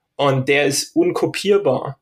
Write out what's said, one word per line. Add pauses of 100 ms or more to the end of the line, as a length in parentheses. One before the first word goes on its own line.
(160)
und
der
ist
unkopierbar